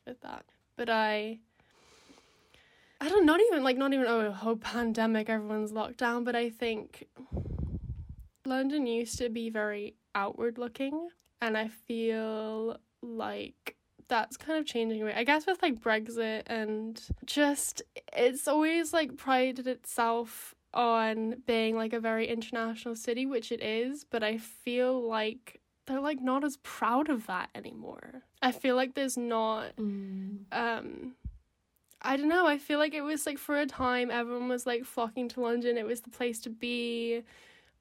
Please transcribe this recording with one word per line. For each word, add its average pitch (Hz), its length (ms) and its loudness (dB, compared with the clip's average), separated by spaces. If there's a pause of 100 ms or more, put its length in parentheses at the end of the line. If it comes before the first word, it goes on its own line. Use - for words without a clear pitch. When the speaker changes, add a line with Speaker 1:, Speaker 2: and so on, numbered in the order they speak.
Speaker 1:
with 254 140 -14
that, - 220 -14 (320)
but 233 140 -4
I, 214 480 0 (1600)
I 277 80 0
don't, 381 160 8
not 311 160 8
even, 392 220 6
like, 254 140 6
not 269 160 4
even, 262 160 4
oh, 226 180 4
a 208 60 -2
whole 220 240 0
pandemic, 226 720 0
everyone's 214 400 -2
locked 214 280 -6
down, 240 260 0
but 240 100 -2
I 233 160 0
think 226 560 -6 (1400)
London 269 420 0
used 233 320 -2
to 247 100 -2
be 226 220 -4
very 208 440 -4 (200)
outward 226 440 -2
looking, 277 500 -6 (320)
and 220 160 0
I 220 120 -2
feel 220 1120 -4 (240)
like 208 720 -8 (320)
that's - 280 0
kind 311 220 -4
of 302 80 -2
changing 226 360 -2
a - 20 -2
bit. 214 120 -2
I 233 80 0
guess 302 220 4
with, 370 160 0
like, 285 180 2
Brexit 220 640 0
and 220 540 -4 (260)
just, - 560 2 (340)
it's 254 320 4
always, 311 440 4
like, 311 240 0
prided 254 500 2
itself 233 880 -2 (180)
on 226 640 2 (100)
being, 226 300 2
like, 220 160 0
a 233 80 -2
very 226 260 2
international 226 720 -4
city, 247 300 -2
which 254 260 -2
it 233 100 -4
is, 240 420 -2
but 226 180 -2
I 220 160 0
feel 247 680 0
like 220 540 -4 (260)
they're, 269 140 -2
like, 285 200 -2
not 254 220 2
as 294 200 -2
proud 254 480 2
of 233 160 0
that 180 280 -4
anymore. - 680 -14 (180)
I 254 120 4
feel 254 240 2
like 262 180 2
there's 269 240 0
not, 220 580 0
Speaker 2:
Mm. 196 760 -6
Speaker 1:
um, 233 600 -4 (840)
I 269 160 0
don't 294 120 4
know, 349 180 6
I 294 120 6
feel 294 200 0
like 302 160 2
it 302 80 -4
was, 302 240 -2
like, 285 120 -2
for 294 200 -2
a 294 80 2
time, 247 440 0
everyone 240 380 -2
was, 247 160 -2
like, 240 220 0
flocking 233 440 -4
to 254 120 -8
London. 240 340 2
It 220 100 -2
was 233 140 -2
the 240 100 -18
place 240 300 -4
to 240 100 -10
be. 233 760 -2 (560)